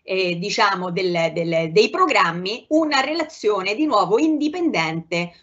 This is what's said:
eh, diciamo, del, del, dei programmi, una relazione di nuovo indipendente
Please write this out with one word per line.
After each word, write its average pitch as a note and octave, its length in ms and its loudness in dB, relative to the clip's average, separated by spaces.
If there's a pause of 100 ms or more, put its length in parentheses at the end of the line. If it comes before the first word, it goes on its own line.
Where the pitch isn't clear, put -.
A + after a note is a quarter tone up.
eh, F3+ 340 -2
diciamo, F#3+ 540 0
del, F3 400 0
del, E3 400 -2
dei G#3+ 180 6
programmi, G3+ 760 0
una D4+ 320 2
relazione A3+ 760 -2
di D4 100 0
nuovo G#3 340 2
indipendente B3 1120 -2 (100)